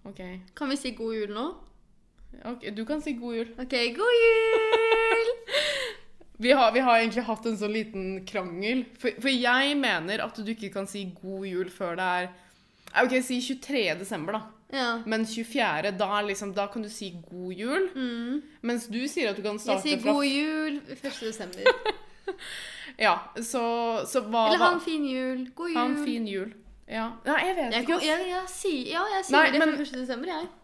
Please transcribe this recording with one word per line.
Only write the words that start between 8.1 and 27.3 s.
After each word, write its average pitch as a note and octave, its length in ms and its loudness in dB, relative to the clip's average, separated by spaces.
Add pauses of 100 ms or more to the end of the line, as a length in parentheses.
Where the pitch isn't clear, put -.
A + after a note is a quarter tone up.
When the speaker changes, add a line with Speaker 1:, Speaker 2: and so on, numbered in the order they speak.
Speaker 1:
krangel, F#3+ 720 -2
for, - 180 -2
for A3+ 160 -4
jeg C4 480 4
mener G#3 480 0
at A3 160 -6
du G#3 80 -6
ikke A3 240 -6
kan G3 160 -4
si G3+ 220 -8
god F#3+ 340 -10
jul F#3 240 -4
før F3 320 -6
det F#3 80 -2
er, F3+ 220 0 (680)
ok, B3 240 6
si B3+ 240 -2
tjuetredje B3+ 560 -2
desember F#3+ 380 -4
da. A3 40 -2 (260)
Speaker 2:
Ja. C4 180 -2 (160)
Speaker 1:
Men A3 260 0
tjuefjerde, A3 680 0
da F#3+ 200 0
er G#3 160 0
liksom, G3 260 -4
da G3+ 160 0
kan A3 160 -6
du - 20 -10
si G#3+ 280 -10
god F3+ 360 -10
jul. C4+ 380 0
Speaker 2:
Mm. A#3+ 460 -4 (240)
Speaker 1:
Mens A#3 260 -2
du A3 160 -4
sier C#4 300 -2
at G3 80 -6
du - 20 -8
kan G#3 160 -4
starte A#3 240 0
Speaker 2:
Jeg D4 140 2
sier A#3 80 -6
Speaker 1:
fra D4 100 4
Speaker 2:
god C#4+ 140 4
jul D4+ 500 0 (120)
første C4+ 360 -8
desember. G#3+ 720 0 (300)
Speaker 1:
<laughs> - 720 -8
Ja, G3 140 6 (160)
så, A#3 320 -2 (380)
så B3+ 200 0
hva, A3 240 4
Speaker 2:
Eller E4+ 120 6
Speaker 1:
hva F4 100 8
Speaker 2:
ha F4 40 6
en F4 100 0
fin D#4+ 220 -2
jul. C4 460 -2
God E4+ 200 -6
jul. D#4+ 60 0
Speaker 1:
Ha A#3+ 80 4
en C4+ 160 0
fin A#3 240 -2
jul. G3 240 -4 (360)
Ja. A3 240 -4 (140)
Nei, D4 200 2